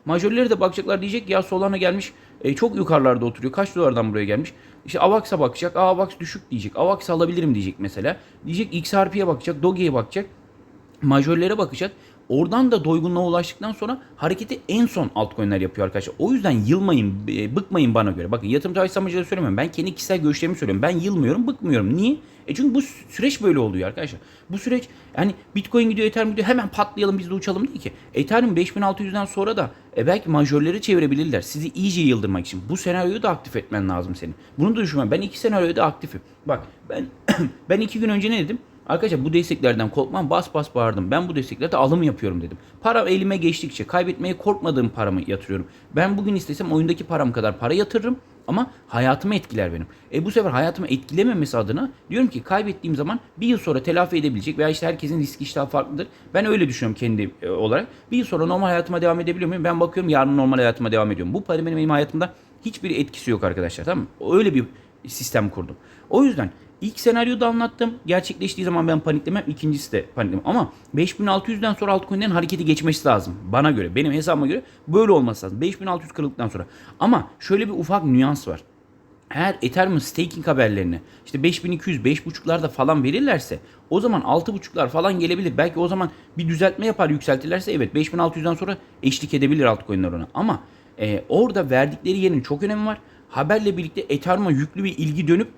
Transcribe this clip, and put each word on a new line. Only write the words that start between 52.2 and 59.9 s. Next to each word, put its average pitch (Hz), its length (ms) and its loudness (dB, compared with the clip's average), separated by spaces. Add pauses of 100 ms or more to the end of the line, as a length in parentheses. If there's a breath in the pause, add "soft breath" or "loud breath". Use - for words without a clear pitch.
ki - 140 -8
kaybettiğim 190 520 -2
zaman 165 240 -4 (180 loud breath)
bir 214 100 -2
yıl 240 100 4
sonra 131 260 -2
telafi 175 340 0
edebilecek 139 400 -2
veya 151 120 2
işte 156 180 -2
herkesin 160 320 -4
risk 143 220 -4
iştahı 139 280 -4
farklıdır. 139 380 -4 (260 loud breath)
Ben 196 120 2
öyle 208 220 2
düşünüyorum 117 320 -2
kendi, 107 320 0 (100)
e, 87 80 -6
olarak. 110 380 0 (240 loud breath)
Bir 240 60 0
yıl 247 80 0
sonra 165 200 0
normal 185 220 0
hayatıma 170 340 0
devam 170 180 2
edebiliyor 175 280 -2
muyum? 175 160 -2
Ben 170 160 0
bakıyorum 170 300 0